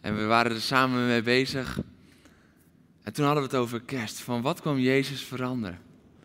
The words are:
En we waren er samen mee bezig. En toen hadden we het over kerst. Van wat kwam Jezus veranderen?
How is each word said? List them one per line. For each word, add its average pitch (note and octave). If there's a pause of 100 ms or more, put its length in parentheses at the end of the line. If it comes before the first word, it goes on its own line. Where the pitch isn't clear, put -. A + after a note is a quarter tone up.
En G#2
we G#2+
waren A#2
er A2+
samen B2+
mee A#2+
bezig. B2+ (1200)
En G#2
toen D3
hadden D3
we C3
het C3+
over A#2+
kerst. A#2+
Van A#2+
wat D#3
kwam C#3+
Jezus C3
veranderen? B2 (460)